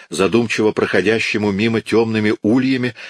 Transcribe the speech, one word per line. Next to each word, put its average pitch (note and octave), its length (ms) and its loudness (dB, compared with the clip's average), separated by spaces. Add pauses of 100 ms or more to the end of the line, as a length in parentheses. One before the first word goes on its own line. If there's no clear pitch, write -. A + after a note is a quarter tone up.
задумчиво G#2+ 640 0
проходящему G#2 800 0
мимо A2 300 0
тёмными A2 600 0
ульями, B2+ 540 0 (140)